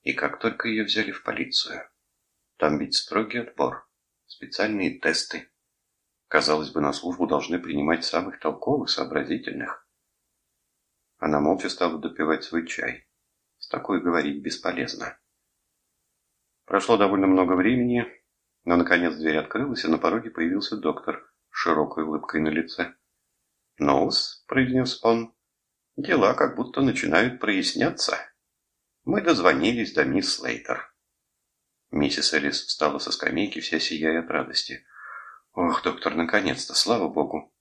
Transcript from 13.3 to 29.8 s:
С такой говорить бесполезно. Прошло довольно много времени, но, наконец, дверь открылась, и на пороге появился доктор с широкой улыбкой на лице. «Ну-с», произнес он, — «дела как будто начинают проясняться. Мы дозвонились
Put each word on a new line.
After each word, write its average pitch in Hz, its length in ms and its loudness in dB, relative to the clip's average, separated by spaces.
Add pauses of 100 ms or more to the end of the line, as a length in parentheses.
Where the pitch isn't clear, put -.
С - 100 -18
такой - 320 -2
говорить 73 420 0
бесполезно. - 760 -6 (1500)
Прошло 98 320 4
довольно 98 300 4
много 92 260 6
времени, 120 540 4 (580)
но, 87 120 4
наконец, 85 400 4
дверь 78 200 0
открылась, 117 480 -2
и 80 40 0
на 80 100 2
пороге 107 320 0
появился 92 480 -2
доктор - 520 -4 (200)
с - 80 -8
широкой 78 460 0
улыбкой 78 360 -2
на 78 80 2
лице. 80 460 -2 (840)
«Ну-с», - 680 2
произнес 127 580 0
он, — 113 300 2 (640)
«дела 135 380 4
как - 220 2
будто - 240 -4
начинают 117 580 2
проясняться. - 800 0 (880)
Мы 202 160 0
дозвонились 110 720 4